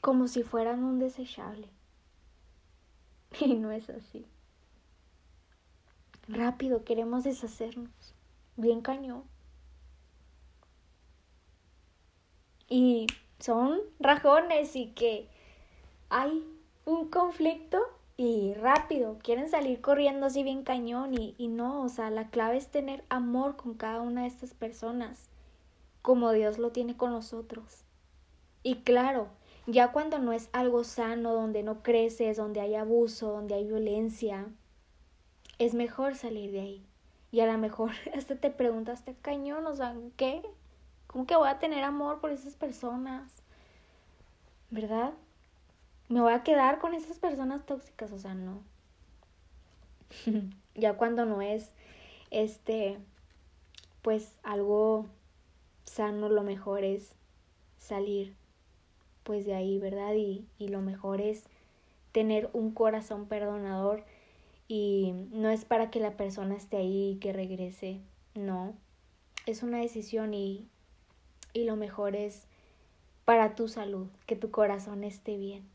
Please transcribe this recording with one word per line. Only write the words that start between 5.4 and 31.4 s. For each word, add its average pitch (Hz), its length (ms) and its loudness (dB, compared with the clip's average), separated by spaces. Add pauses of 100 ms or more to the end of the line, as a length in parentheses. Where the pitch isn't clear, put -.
Rápido 240 560 -2
queremos 233 400 -2
deshacernos. 240 880 -8 (440)
Bien 233 240 2
cañón. 262 420 -6 (3500)
Y 247 400 6 (320)
son 254 400 2 (200)
rajones 294 760 6
y 247 120 -6
que 220 420 -2 (800)
hay 302 360 0 (380)
un 320 260 0
conflicto 339 680 2 (380)
y 220 380 2
rápido 247 680 2
quieren 247 240 0
salir 277 320 0
corriendo 277 460 4
así 269 180 2
bien 269 200 -2
cañón 254 500 -2
y, 214 240 -4
y 240 100 -4
no, 240 360 -2
o 247 60 0
sea, 226 200 -4
la 220 200 -4
clave 233 280 2
es 277 100 -4
tener 277 420 -4
amor 254 460 0
con 233 200 -8
cada 226 260 -4
una 240 220 -2
de 247 40 -2
estas 247 260 -12
personas, 233 760 -8 (720)
como 240 300 8
Dios 214 260 4
lo 233 140 0
tiene 240 260 -2
con 247 140 0
nosotros. 226 720 -10 (800)
Y 247 140 0
claro, 247 500 4 (380)
ya 240 260 6
cuando 302 280 0
no 233 140 0
es 226 180 -6
algo 247 320 2
sano, 233 500 -2
donde 220 300 0